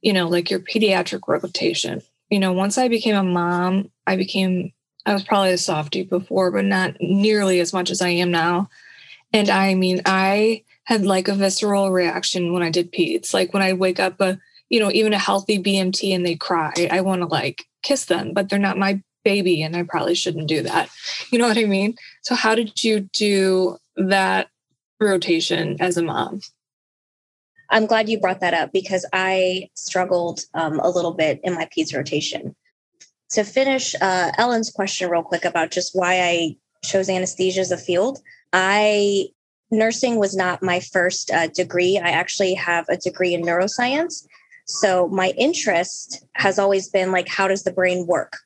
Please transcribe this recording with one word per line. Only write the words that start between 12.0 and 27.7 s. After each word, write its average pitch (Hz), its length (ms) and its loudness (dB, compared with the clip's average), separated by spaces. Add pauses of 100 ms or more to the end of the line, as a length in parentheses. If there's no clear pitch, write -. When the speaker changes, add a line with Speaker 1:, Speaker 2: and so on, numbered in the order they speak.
Speaker 1:
when 175 120 0
I 165 60 0
did 175 220 -2
peds. - 400 -2
Like, 185 220 0
when 196 80 2
I 190 100 2
wake 185 280 0
up, 185 200 -2
a, 190 200 0 (300)
you 233 100 4
know, 208 100 2
even 214 220 2
a 208 60 2
healthy 196 400 0
B 196 200 0
M 185 140 0
T 190 200 -2
and 180 140 0
they 170 80 0
cry, 160 380 -2 (180)
I 185 100 0
wanna, 180 280 0
like, 143 360 -4 (180)
kiss - 240 -2
them, - 260 -2
but 196 160 0
they're 202 100 0
not 196 180 0
my 196 240 0 (240)
baby 185 380 2
and 156 140 -4
I 175 80 -2
probably 170 320 -2
shouldn't 165 320 -4
do 151 140 0
that. - 280 -2 (400)
You 247 80 2
know 240 80 4
what 220 120 2
I 226 60 2
mean? 202 300 0 (280)
So - 120 -2
how 220 220 2
did 226 260 -2
you 214 300 0
do 190 640 2 (200)
that 190 520 2 (500)
rotation 165 840 0
as 180 160 0
a 170 60 0
mom? - 380 -4 (1300)